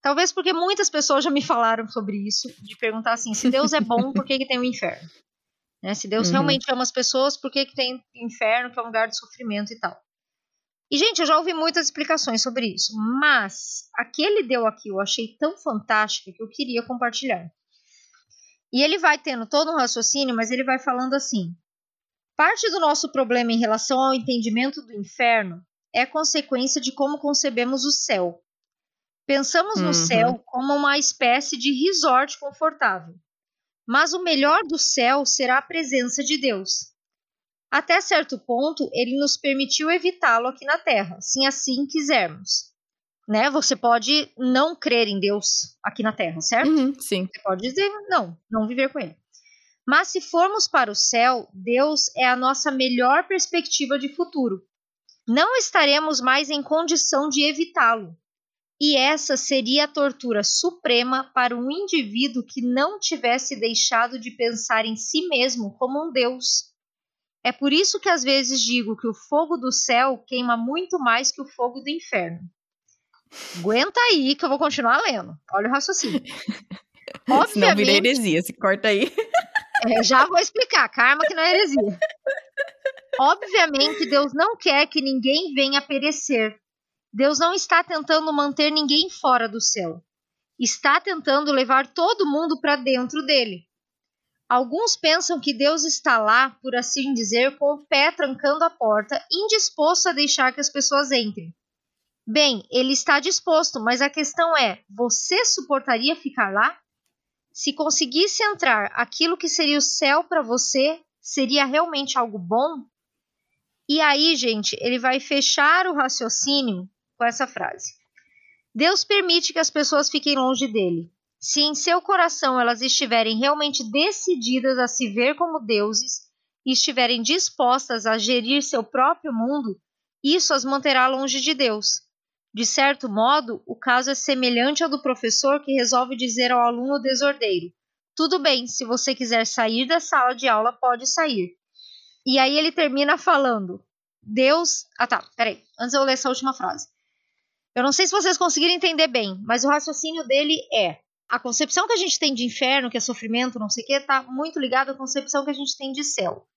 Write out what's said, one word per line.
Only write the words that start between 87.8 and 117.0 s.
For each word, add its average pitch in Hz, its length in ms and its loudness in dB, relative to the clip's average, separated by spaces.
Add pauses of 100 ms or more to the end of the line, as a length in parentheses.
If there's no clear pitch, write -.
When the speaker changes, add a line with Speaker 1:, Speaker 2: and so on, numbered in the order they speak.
Speaker 1:
tentando 320 500 0
manter 294 380 2
ninguém 302 380 2
fora 240 380 2
do 220 140 -8
céu. 175 400 -2 (580)
Está 285 420 2
tentando 294 500 0
levar 262 420 2
todo 403 360 2
mundo 302 300 0
pra 294 160 2
dentro 262 500 -2
dele. 233 380 0 (840)
Alguns 262 480 0
pensam 330 440 0
que 277 140 -4
Deus 294 320 0
está 294 340 0
lá, 233 300 4 (120)
por 247 140 -6
assim 262 380 -2
dizer, 233 440 0
com 285 180 0
o 294 120 -20
pé 294 240 4
trancando 294 520 0
a 330 60 4
porta, 214 640 0
indisposto 370 800 0
a - 20 -2
deixar 277 420 0
que 285 60 -12
as 277 100 -2
pessoas 277 420 0
entrem. 208 420 -4 (720)
Bem, 240 440 2
ele 254 220 2
está 285 260 2
disposto, 320 600 0
mas 233 220 0
a 277 80 2
questão 311 480 0
é: 226 220 2 (100)
você 240 560 -2
suportaria 269 720 0
ficar 254 360 -4
lá? 220 260 0 (760)
Se - 220 -6
conseguisse 311 720 0
entrar 262 500 0
aquilo 330 440 -2
que 349 120 -6
seria 294 280 2
o 285 40 2
céu 294 420 2
pra 339 180 -2
você, 262 580 0 (220)
seria 277 440 0
realmente 277 520 -2
algo 226 220 -2
bom? 240 460 -2 (1040)
E 294 140 2
aí, 302 340 4
gente, 226 440 -2
ele 247 200 0
vai 254 200 0
fechar 302 680 2
o 349 80 -2
raciocínio 254 920 -2 (300)